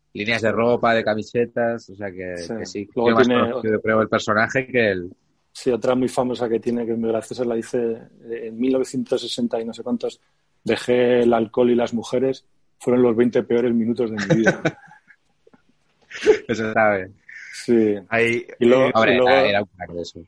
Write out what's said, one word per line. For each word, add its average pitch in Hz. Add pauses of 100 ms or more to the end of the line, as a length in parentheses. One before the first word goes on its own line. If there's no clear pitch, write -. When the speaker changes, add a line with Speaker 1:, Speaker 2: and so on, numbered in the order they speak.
(140)
Speaker 1:
líneas 107
de 110
ropa, 117
de 113
camisetas, 117
o 98
sea 101
que 90
Speaker 2:
Sí. 85
Speaker 1:
que 107
sí, 104
Speaker 2:
Luego 117
Speaker 1:
yo 113
más 117
Speaker 2:
tiene 123 (100)
Speaker 1:
conocido, 110
creo, 110
el 107
personaje 113
que 123
el 92 (400)
Speaker 2:
Sí, -
otra 123
muy 127
famosa 123
que 113
tiene, 120
que 113
es 113
muy 113
graciosa, 113
la 120
dice, 113 (500)
eh, 117
en 110
mil 131
novecientos 127
sesenta 120
y 113
no 117
sé -
cuántos, 120 (440)
"dejé 123
el 120
alcohol 117
y 120
las 117
mujeres, 127 (340)
fueron 123
los 120
veinte 120
peores 120
minutos 117
de 110
mi 160
vida". 175
Speaker 1:
<laughs> -
Eso 110
está 110
bien. 95 (380)
Speaker 2:
Sí. 110 (140)
Speaker 3:
Ahí, 117 (140)
Speaker 2:
Y 123
luego, 131
Speaker 1:
Hombre, 113
Speaker 2:
y 123
luego 127
Speaker 1:
era, 135
era 101
un 104
crack 87
de 85
eso. 85